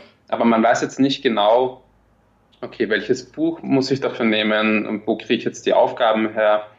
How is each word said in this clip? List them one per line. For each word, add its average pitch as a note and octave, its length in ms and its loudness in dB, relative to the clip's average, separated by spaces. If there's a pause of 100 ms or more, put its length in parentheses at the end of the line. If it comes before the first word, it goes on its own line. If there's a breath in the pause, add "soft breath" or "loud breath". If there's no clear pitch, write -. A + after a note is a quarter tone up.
(300 loud breath)
aber A#2 160 0
man A2+ 180 4
weiß B2 180 2
jetzt - 180 -4
nicht C3+ 220 0
genau, A#2+ 640 2 (800)
okay, A2+ 280 -4
welches - 400 -2
Buch E3 320 -4
muss C3+ 300 0
ich C3+ 80 0
dafür A#2+ 260 -4
nehmen G#2+ 600 0
und G#2+ 180 -6
wo A2 120 -2
kriege - 180 -2
ich - 80 -2
jetzt - 240 -8
die - 60 2
Aufgaben A2 560 2
her? G#2+ 360 0 (140 soft breath)